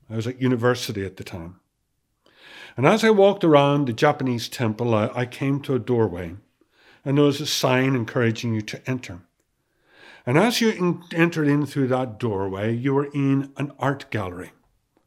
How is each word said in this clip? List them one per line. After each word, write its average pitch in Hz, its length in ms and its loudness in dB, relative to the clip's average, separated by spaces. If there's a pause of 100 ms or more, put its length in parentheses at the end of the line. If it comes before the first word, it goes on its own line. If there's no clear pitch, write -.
I 110 60 -10
was 110 100 -4
at 127 160 -6
university 120 640 0
at 92 140 -10
the - 80 -16
time. 87 340 -14 (1200)
And 123 100 2
as 214 160 4
I 220 60 4
walked 196 340 4
around 143 460 4
the 113 40 -4
Japanese 131 540 0
temple, 117 480 -2
I, 107 180 0
I 123 120 -4
came 139 380 -4
to 139 120 -2
a 123 40 0
doorway, 95 580 -2 (640)
and 139 140 0
there 147 80 6
was 147 160 2
a 147 40 -8
sign 131 480 0
encouraging 117 600 -2
you 110 80 -2
to - 280 -12
enter. 123 300 -10 (1040)
And 127 140 0
as 226 240 2
you 226 80 4
en-, 175 420 -2
entered 165 360 0
in 143 180 2
through 135 220 -2
that 127 320 -2
doorway, 101 560 -2
you 131 180 -2
were 143 180 0
in 139 460 0
an 147 220 -6
art 135 320 -2
gallery. 90 400 -8 (560)